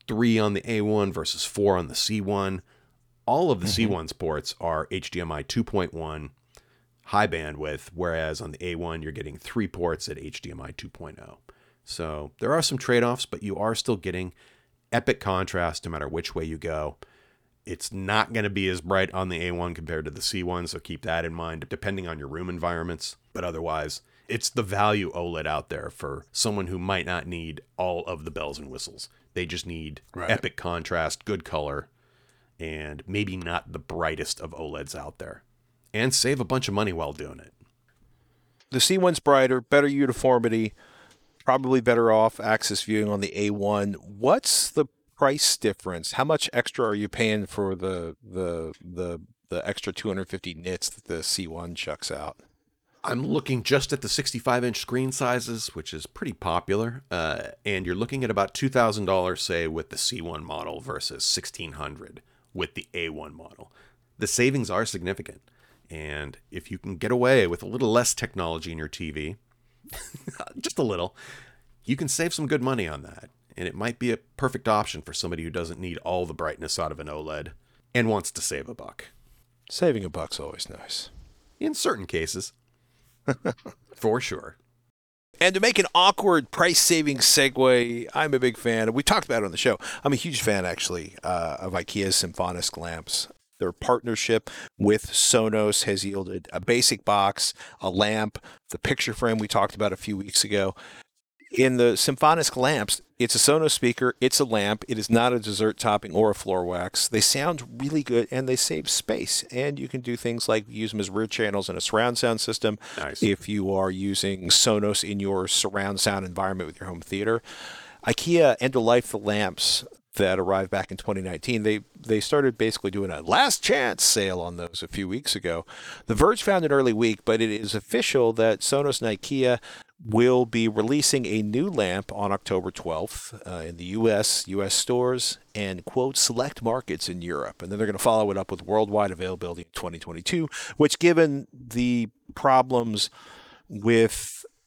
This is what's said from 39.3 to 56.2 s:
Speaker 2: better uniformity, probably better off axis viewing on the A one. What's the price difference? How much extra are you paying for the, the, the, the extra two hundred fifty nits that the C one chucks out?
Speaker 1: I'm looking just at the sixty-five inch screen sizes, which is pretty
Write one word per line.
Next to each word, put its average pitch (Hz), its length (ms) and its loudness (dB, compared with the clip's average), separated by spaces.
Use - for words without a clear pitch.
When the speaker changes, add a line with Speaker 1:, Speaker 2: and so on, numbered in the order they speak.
Speaker 2:
better 143 260 6
uniformity, 123 880 2
probably 131 360 4
better 117 300 6
off 110 280 6
axis 107 440 0
viewing 107 260 0
on 101 120 -2
the 98 180 -4
A 104 100 2
one. 101 440 0
What's 110 760 0
the 147 160 2
price - 420 2
difference? 95 540 -2
How 127 120 0
much 151 300 2
extra 120 320 0
are 104 100 2
you 104 140 -2
paying 107 380 0
for 98 280 -2
the, 87 480 -6
the, 85 500 -6
the, 87 380 -8
the 87 180 -4
extra 101 240 -6
two - 180 -6
hundred 95 200 -4
fifty 92 240 -10
nits 87 360 -6
that - 160 -16
the 82 180 -6
C 92 240 -4
one 85 260 -10
chucks - 380 -8
out? 73 260 -8
Speaker 1:
I'm 123 220 -2
looking 135 380 -2
just 139 300 2
at 135 80 -4
the 104 80 -6
sixty-five 123 540 0
inch 120 140 -2
screen 131 340 -2
sizes, 123 580 -2
which - 240 -12
is 78 120 -10
pretty - 280 -8